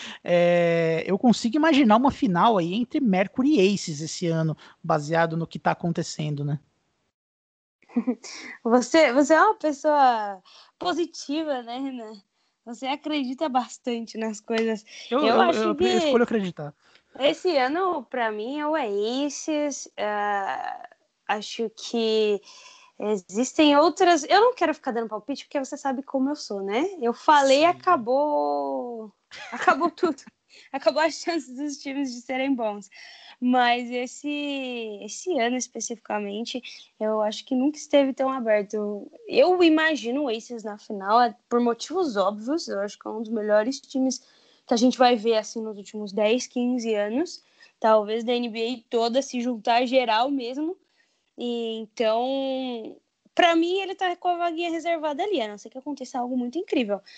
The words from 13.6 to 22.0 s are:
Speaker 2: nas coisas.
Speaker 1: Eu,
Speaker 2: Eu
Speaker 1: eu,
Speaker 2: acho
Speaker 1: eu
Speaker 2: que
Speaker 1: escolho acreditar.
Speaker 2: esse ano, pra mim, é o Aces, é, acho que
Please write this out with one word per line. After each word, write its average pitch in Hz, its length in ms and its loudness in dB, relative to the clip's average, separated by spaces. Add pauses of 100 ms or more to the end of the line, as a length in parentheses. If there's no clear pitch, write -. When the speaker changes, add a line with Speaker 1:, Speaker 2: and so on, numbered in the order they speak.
Speaker 2:
nas 220 240 -6
coisas. 226 420 -2 (260)
Speaker 1:
Eu, 240 100 0
Speaker 2:
Eu 302 80 4
Speaker 1:
eu, 359 140 6
Speaker 2:
acho 339 180 4
Speaker 1:
eu 320 160 0
Speaker 2:
que 320 100 0
Speaker 1:
escolho 285 400 4
acreditar. 180 480 -4 (460)
Speaker 2:
esse 311 360 0
ano, 294 540 0
pra 233 220 -2
mim, 226 280 -6
é 294 80 -4
o 311 80 0
Aces, 269 1200 -2
é, 208 920 -4 (400)
acho 214 420 -4
que 220 720 0 (580)